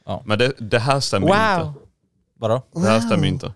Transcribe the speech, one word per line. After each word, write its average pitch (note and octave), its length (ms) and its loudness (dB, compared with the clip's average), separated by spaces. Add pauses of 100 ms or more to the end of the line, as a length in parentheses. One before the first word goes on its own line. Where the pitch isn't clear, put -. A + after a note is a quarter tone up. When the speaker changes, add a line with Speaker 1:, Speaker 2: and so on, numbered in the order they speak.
Speaker 1:
Ja. G2 200 -8
Speaker 2:
Men G#2+ 120 0
det, B2 200 2
det A2+ 200 -2
här C3+ 220 0
stämmer G2+ 260 0
ju F3 60 4 (260)
Speaker 1:
Wow. D#3+ 100 -4
Speaker 2:
inte. C#3+ 120 -12 (580)
Speaker 1:
Vadå? A#2 240 0 (100)
Speaker 2:
Det D#3+ 80 -6
här A3 200 4
stämmer A#3 160 0
ju E3 40 2
Speaker 3:
Wow. - 60 2
Speaker 2:
inte. - 300 -4